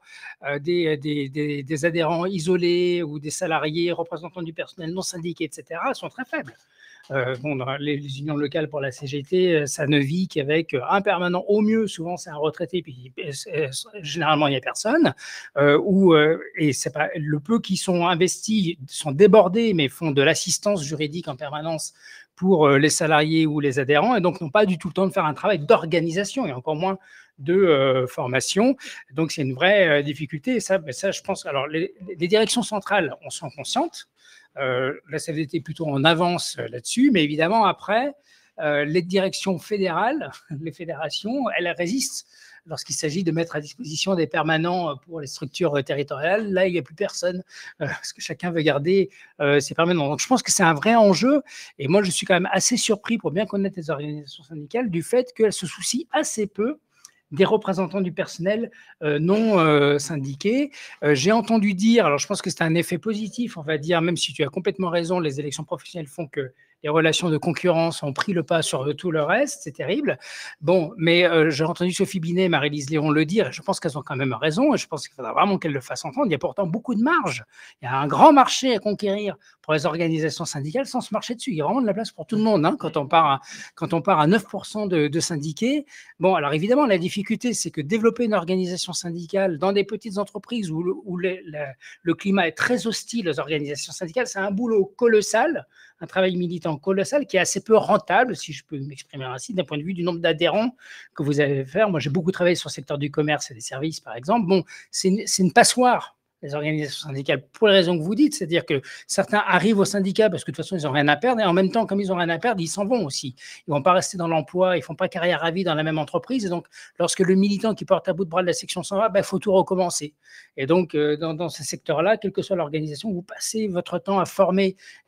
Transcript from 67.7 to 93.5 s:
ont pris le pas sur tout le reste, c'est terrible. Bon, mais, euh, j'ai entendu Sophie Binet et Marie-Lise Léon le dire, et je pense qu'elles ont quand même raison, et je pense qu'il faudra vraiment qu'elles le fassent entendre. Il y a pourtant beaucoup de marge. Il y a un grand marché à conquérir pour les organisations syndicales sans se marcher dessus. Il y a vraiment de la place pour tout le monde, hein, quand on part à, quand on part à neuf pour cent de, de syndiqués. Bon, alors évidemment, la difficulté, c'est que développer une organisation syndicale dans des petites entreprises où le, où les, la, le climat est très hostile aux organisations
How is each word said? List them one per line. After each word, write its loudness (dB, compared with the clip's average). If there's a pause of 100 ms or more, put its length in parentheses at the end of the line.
ont -4
pris -4
le 0
pas 0
sur -4
tout -6
le 0
reste, -2
c'est -12
terrible. -2 (440)
Bon, 2
mais, 4
euh, 4
j'ai -2
entendu -2
Sophie -2
Binet 0
et 2
Marie-Lise 0
Léon 0
le 4
dire, 0
et -8
je -14
pense -4
qu'elles -6
ont -10
quand -10
même -2
raison, 2
et 0
je -6
pense -10
qu'il -20
faudra -8
vraiment 2
qu'elles -4
le -4
fassent -10
entendre. -2
Il 0
y 2
a -8
pourtant -4
beaucoup -4
de 0
marge. 0 (380)
Il -10
y -6
a -2
un 0
grand 8
marché 4
à -2
conquérir -2 (240)
pour 0
les 0
organisations 0
syndicales -4
sans -4
se -10
marcher -4
dessus. -8
Il -4
y -2
a 0
vraiment 0
de 2
la 0
place -6
pour -14
tout -2
le 2
monde, 4
hein, 2
quand -4
on -2
part 6
à, 2 (340)
quand -4
on 2
part 4
à 6
neuf 4
pour -10
cent -6
de, 2
de -2
syndiqués. -2 (360)
Bon, 4
alors 0
évidemment, 2
la 4
difficulté, -2
c'est -6
que -6
développer 0
une 0
organisation -2
syndicale -4
dans 0
des 2
petites -4
entreprises -6
où -4
le, -2 (120)
où -6
les, -4
la, -10 (300)
le 0
climat 2
est -2
très -2
hostile -4
aux -2
organisations -6